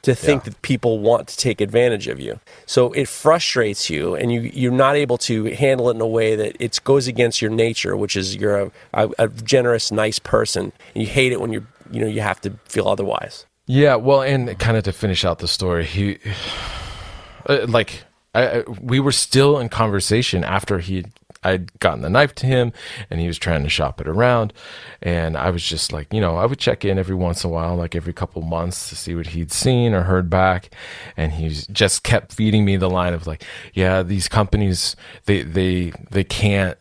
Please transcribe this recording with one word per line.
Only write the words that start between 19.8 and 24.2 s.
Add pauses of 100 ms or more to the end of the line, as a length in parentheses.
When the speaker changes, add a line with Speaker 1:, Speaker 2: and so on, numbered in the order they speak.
Speaker 2:
after
he, (380)
I'd
gotten
the
knife
to
him, (360)
and
he
was
trying
to
shop
it
around, (500)